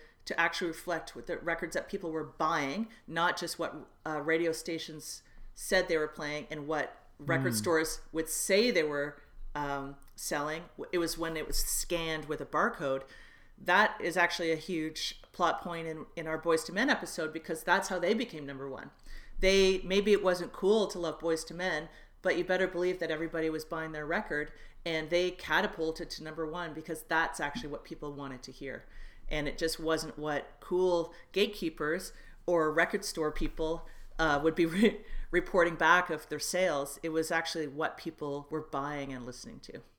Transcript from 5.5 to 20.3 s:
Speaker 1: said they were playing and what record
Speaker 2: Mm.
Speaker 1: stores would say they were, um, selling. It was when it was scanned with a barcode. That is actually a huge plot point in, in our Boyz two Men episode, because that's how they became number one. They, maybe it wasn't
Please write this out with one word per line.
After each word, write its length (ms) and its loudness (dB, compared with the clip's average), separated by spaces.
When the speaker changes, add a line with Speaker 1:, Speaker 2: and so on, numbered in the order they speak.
Speaker 1:
said 340 2
they 100 4
were 100 0
playing 420 -6
and 160 -8
what 300 -2
record 340 2
Speaker 2:
Mm. 40 2
Speaker 1:
stores 440 2
would 160 -2
say 420 4
they 140 4
were, 360 -2
um, 420 -2
selling. 480 -2
It 60 2
was 200 0
when 180 -2
it 100 -4
was 120 2
scanned 680 0
with 140 -2
a 60 -8
barcode. 560 2
That 420 6
is 160 -2
actually 360 4
a 40 2
huge 640 -4
plot 280 2
point 280 -6
in, 180 -8
in 100 -6
our 140 -2
Boyz 240 4
two 80 -10
Men 160 2
episode, 440 0
because 320 -6
that's 240 4
how 100 0
they 160 2
became 320 -4
number 220 -8
one. 220 -10
They, 460 8
maybe 280 4
it 100 6
wasn't 300 2